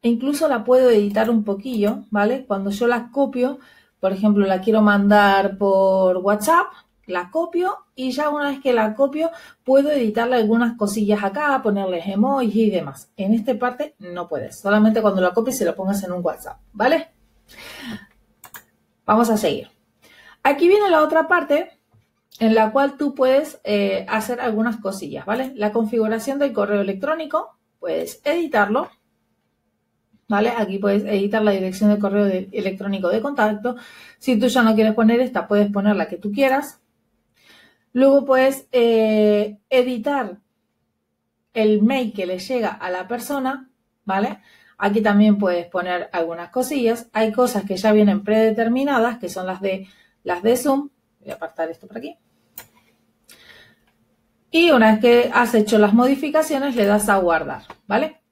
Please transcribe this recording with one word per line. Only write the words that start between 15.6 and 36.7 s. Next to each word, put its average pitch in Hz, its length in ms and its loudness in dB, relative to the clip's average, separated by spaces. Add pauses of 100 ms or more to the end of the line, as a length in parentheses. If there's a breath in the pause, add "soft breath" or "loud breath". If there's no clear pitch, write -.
la 160 100 -2
pongas 196 280 -4
en 180 100 -8
un 180 100 -6
WhatsApp, - 380 -8 (100)
¿vale? 285 400 0 (1900 loud breath)
Vamos 226 240 2
a 220 60 2
seguir. 165 340 -4 (720 soft breath)
Aquí 285 260 2
viene 403 200 4
la 311 140 4
otra 320 240 2
parte 339 500 0 (640)
en 220 160 4
la 220 160 2
cual 277 260 0
tú 285 160 -4
puedes, 269 520 0
eh, 196 420 -2
hacer 240 320 -4
algunas 220 380 -2
cosillas, - 480 -10
¿vale? 254 300 -4
La 208 180 -4
configuración 226 680 -2
del 277 140 -2
correo 208 260 0
electrónico, 294 800 -4 (220)
puedes 165 440 -6
editarlo, 285 680 -2 (1400)
¿vale? 220 280 0
Aquí 196 220 -4
puedes 202 240 0
editar 208 380 -2
la 214 100 2
dirección 190 380 0
de 208 100 2
correo 202 240 0
de-, 185 300 -2
electrónico 190 560 -6
de 214 120 -2
contacto. 233 540 -2 (440 loud breath)
Si 240 200 0
tú 247 80 0
ya 247 160 2
no 220 100 4
quieres 214 200 2
poner 233 260 2
esta, 247 300 -4
puedes 208 200 2
poner 202 280 0
la - 100 -2
que 175 80 -10
tú 202 160 -8
quieras. 269 480 -2 (1160 soft breath)